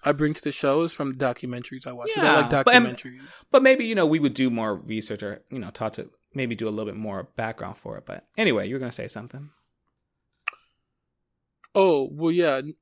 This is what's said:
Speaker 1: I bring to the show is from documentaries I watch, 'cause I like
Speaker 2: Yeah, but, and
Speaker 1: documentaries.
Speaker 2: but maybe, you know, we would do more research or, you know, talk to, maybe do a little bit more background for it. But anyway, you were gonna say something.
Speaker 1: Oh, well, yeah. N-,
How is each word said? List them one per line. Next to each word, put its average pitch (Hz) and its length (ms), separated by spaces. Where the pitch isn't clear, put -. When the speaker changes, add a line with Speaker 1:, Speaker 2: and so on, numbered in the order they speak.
Speaker 1:
I 147 100
bring 151 200
to - 100
the 143 100
show 143 300
is 165 120
from 139 220
documentaries 127 720
I 127 60
watch, - 220
'cause 403 100
I 151 100
like 147 160
Speaker 2:
Yeah, 139 140
but, 240 100
and 240 120
Speaker 1:
documentaries. - 640
Speaker 2:
but 262 120
maybe, 262 220
you 226 100
know, 185 120
we 156 120
would 143 160
do 131 140
more 113 260
research 110 480
or, 104 280
you 135 80
know, 95 120
talk 110 240
to, - 140
maybe 127 200
do 110 140
a - 20
little 107 160
bit 104 100
more 101 280
background 110 400
for - 220
it. - 80
But - 200
anyway, 117 320
you 120 60
were 139 40
gonna 123 140
say 110 160
something. 135 420
Speaker 1:
Oh, 175 360
well, 160 220
yeah. 170 240
N-, 143 260